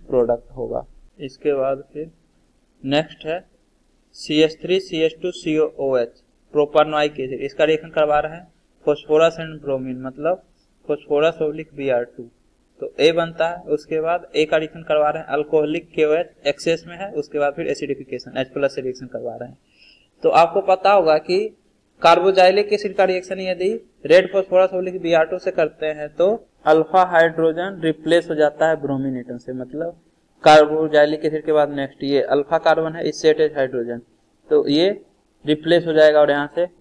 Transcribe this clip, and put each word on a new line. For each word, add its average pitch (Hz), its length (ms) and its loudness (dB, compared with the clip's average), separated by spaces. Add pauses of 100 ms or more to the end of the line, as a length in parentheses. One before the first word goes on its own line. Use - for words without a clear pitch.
product 120 440 0
होगा। 127 320 -8 (360)
इसके 143 340 -6
बाद 135 380 -4
फिर 156 180 -14 (720)
next 147 440 -4
है 165 140 -6 (760)
सी 151 260 0
एच 156 200 2
थ्री 180 180 0
सी 180 220 -6
एच 160 200 0
टू 180 100 -4
सी 156 260 -6
ओ 156 120 0 (100)
O 135 160 0
H 117 260 -6 (320)
Propanoic 151 680 0
acid, 131 200 -8
इसका 139 240 -4
reaction 156 260 0
करवा 151 300 0
रहे 156 120 -6
हैं 175 180 -20 (360)
phosphorus 156 540 2
and 160 220 -14
bromine, 131 400 -6
मतलब 147 400 -6 (460)
phosphorus 151 540 -2
oblique 156 320 -8
B 139 160 -6
आर 123 160 0
टू, - 160 -16 (580)
तो 131 200 -12
ए 151 120 4
बनता 165 360 -4
है। 175 260 -10
उसके 156 260 -6
बाद 170 260 -4 (100)
ए 151 80 2
का 156 120 0
रिएक्शन 160 280 -6
करवा 151 260 0
रहे 156 120 -6
हैं - 80 -18
Alcoholic 151 600 -2
K 160 140 -2
O 151 100 2
H 170 160 -2 (160)
excess 165 400 -2
में 175 100 -18
है, 196 160 -10
उसके 147 260 -8
बाद 143 160 0
फिर 165 140 -8
acidification 139 680 -8
H 131 100 -4
plus 139 260 -4
से 143 60 -8
reaction 127 280 -8
करवा 117 260 -10
रहे 120 140 -12
हैं। 127 100 -20 (640)
तो 165 80 2
आपको 220 320 4
पता 190 300 2
होगा 160 280 4
कि 180 180 -2 (640)
carboxylic 190 680 4
acid 202 240 -4
का 196 80 4
reaction 185 360 -4
यदि 185 280 -4 (380)
red 170 260 6
phosphorus 185 420 2
oblique 185 280 -6
B 170 100 -2
R 165 140 4
two 180 120 -6
से 185 140 -6
करते 156 360 -4
हैं 151 280 -8
तो 175 120 2 (380)
alpha 160 400 4
hydrogen 165 760 0
replace 160 480 0
हो 165 40 -6
जाता 151 340 0
है 156 140 -2
ब्रोमीन 135 340 -4
एटम 123 220 -12
से, 127 160 -12
मतलब 147 420 -10 (480)
carboxylic 151 800 4
acid 151 200 -4
के 156 80 -2
बाद 147 200 2
next 139 320 -8
ये 139 180 2
alpha 147 380 0
carbon 160 340 0
है, 165 140 -6
इससे 156 220 -2
attach 151 260 0
hydrogen, 123 440 -4 (480)
तो 147 200 2
ये 160 220 2 (540)
replace 160 420 0
हो 165 60 -2
जाएगा 156 280 6
और 147 100 4
यहाँ 143 240 -2
से 175 120 -2 (140)